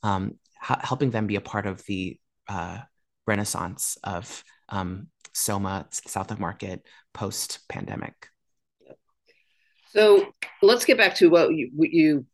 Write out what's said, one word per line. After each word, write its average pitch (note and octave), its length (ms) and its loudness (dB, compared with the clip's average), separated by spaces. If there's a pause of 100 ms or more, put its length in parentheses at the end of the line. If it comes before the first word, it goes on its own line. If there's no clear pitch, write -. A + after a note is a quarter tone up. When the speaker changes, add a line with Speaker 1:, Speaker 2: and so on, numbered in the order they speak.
Speaker 1:
um, G2 300 -4 (360)
h-, C3 120 -2
helping C3 280 -4
them A2 160 -4
be G2+ 120 -2
a F#2 40 -6
part G#2 240 -6
of F#2+ 220 -10
the, F#2+ 320 -8 (300)
uh, F2+ 300 -10 (460)
renaissance G2+ 800 -6
of, G2 400 -8 (260)
um, F#2+ 380 -8 (260)
soma, G2 560 -6
s-, - 160 -12
south - 240 -8
of - 100 -8
Market, - 460 -10 (280)
post-pandemic. - 1120 -12 (1700)
Speaker 2:
So G3+ 400 6 (280)
let's A#3 240 6
get C#4 120 4
back F#3+ 180 4
to F3 140 8
what D#3+ 240 4
you, C#3+ 220 -4
what D#3 140 2
you D#3 440 2